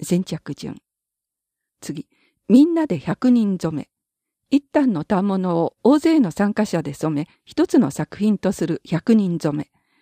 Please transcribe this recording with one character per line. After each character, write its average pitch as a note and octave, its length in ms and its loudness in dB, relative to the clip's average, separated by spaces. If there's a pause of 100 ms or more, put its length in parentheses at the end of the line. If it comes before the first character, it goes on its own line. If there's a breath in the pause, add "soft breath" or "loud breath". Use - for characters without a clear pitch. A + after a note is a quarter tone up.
先 F3+ 240 -2
着 D#3 300 -10
順。 - 260 -14 (1000)
次、 - 280 -12 (400)
み B3 160 8
ん E4+ 100 2
な D#4+ 140 0
で F3 100 -4
百 - 320 -2
人 G#3 280 0
染 D#3+ 180 -6
め。 - 120 -10 (600)
一 C#4 120 0 (100)
反 C4+ 220 2
の D3+ 120 -4
反 G3+ 220 0
物 F#3 300 -2
を E3 260 -2
大 C#4 140 6
勢 D#4+ 220 2
の G3 100 2
参 G3+ 240 -2
加 G#3+ 100 0
者 E3+ 180 -4
で D3 120 -8
染 D#3 200 -4
め、 D3 140 -4 (160)
一 - 220 -2
つ E4+ 120 2
の E3+ 120 4
作 - 260 -8
品 G#3 220 0
と F#3 120 -2
す F3+ 160 -4
る D3+ 180 -4
百 F3 300 0
人 F#3 240 2
染 D3 180 -4
め。 D3+ 140 -8 (320)